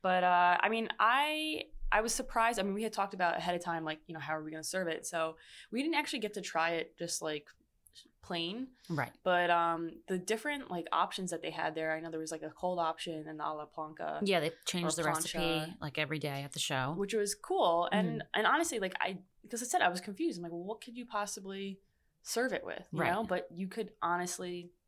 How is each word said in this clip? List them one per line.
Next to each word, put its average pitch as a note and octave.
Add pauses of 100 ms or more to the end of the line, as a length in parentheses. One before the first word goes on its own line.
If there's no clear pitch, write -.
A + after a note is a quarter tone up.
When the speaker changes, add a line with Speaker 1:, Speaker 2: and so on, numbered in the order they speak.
Speaker 1:
But, F#3
uh, F3+
I G#3
mean, A3+ (100)
I, D4+ (280)
I G#3
was A#3
surprised. A#3
I F#3+
mean, G3
we G#3+
had G#3+
talked G3
about F3
ahead F3
of F3
time, E3
like, D#3
you E3+
know, D#3+
how D#3
are D3+
we D#3
gonna D#3+
serve F#3
it? D#3+
So D#3+ (340)
we A#3
didn't D#4
actually D4
get G#3
to G3
try E3+
it D#3+
just, E3+
like, D3+ (720)
plain. F#3 (220)
Speaker 2:
Right. C#3+ (120)
Speaker 1:
But, F3
um, E3+ (160)
the F#3+
different, A3+
like, F3
options F#3
that E3
they D#3+
had D#3+
there, D#3+
I D#3+
know E3
there D#3+
was, D#3+
like, D#3+
a D#3
cold F3+
option D#3+
and D#3
a D#3
la D3+
plancha D#3
Speaker 2:
Yeah, F#3+
they D#3 (140)
changed E3
Speaker 1:
or -
Speaker 2:
the D#3
recipe, D#3
Speaker 1:
plancha, E3
Speaker 2:
like, D3
every D3+
day C#3
at C#3+
the C#3+
show. C3+
Speaker 1:
which G3
was G#3
cool. F3+
And, F#3 (140)
Speaker 2:
Mm-hmm. - (120)
Speaker 1:
and A3
honestly, D4
like, F#3+
I, F#3+ (240)
because A#3
I -
said F4+
I F#3
was F3+
confused. G#3+
I'm E3+
like, E3+
"Well, E3+
what G#3+
could A#3
you B3
possibly G3 (420)
serve A#3+
it -
with?" -
You D#3
Speaker 2:
Right. E3
Speaker 1:
know? G#3+
But F#3
you F3+
could G3+ (100)
honestly F3 (160)